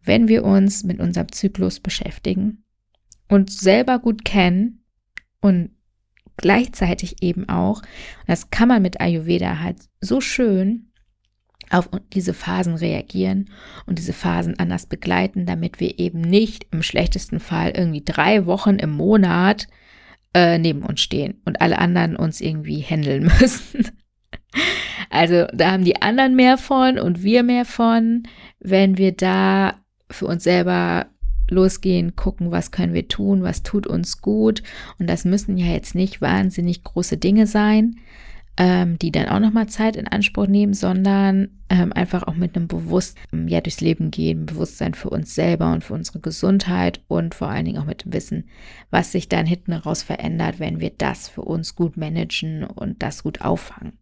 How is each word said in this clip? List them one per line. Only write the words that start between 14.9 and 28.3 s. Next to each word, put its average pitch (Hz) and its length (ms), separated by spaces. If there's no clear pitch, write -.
damit 170 360
wir 180 180
eben 170 220
nicht 196 500
im 160 120
schlechtesten - 580
Fall 165 300
irgendwie 165 340
drei 180 400
Wochen 196 300
im 156 160
Monat, 180 760
äh, 170 240
neben 160 260
uns - 180
stehen - 420
und - 160
alle 170 200
anderen 175 360
uns 160 240
irgendwie 151 400
händeln 147 560
<laughs> - 60
müssen. - 480
Also 170 440
da 170 180
haben 185 140
die - 160
anderen 254 340
mehr 254 220
von 262 420
und 175 240
wir 233 200
mehr 247 220
von, 226 580